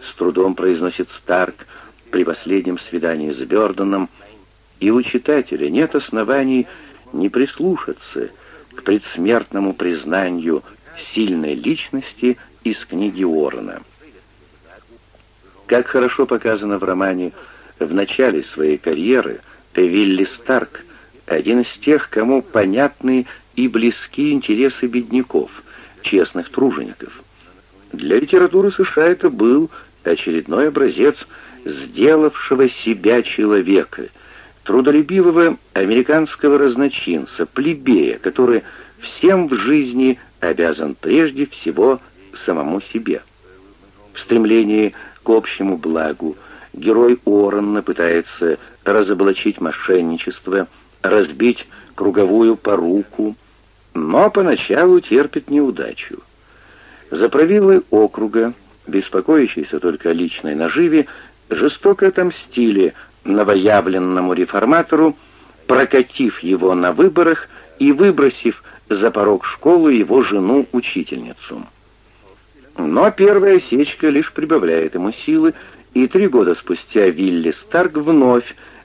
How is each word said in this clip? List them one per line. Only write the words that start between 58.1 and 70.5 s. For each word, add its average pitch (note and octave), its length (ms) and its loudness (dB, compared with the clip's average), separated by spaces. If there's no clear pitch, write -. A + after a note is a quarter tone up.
беспокоящиеся G2 920 0
только E2+ 300 -2
о - 20 2
личной E2 420 -4
наживе, D3 520 0
жестоко F#3+ 580 0
отомстили A#2 880 0
новоявленному F#2 1080 0
реформатору, D3 840 0
прокатив B2+ 720 0
его F2+ 340 0
на F2+ 180 0
выборах D#3+ 560 2
и C#3+ 100 4
выбросив C#3+ 720 2
за G#2+ 220 0
порог G#2 340 0
школы D#3+ 500 4
его A2+ 280 2
жену-учительницу. G#2 1400 -4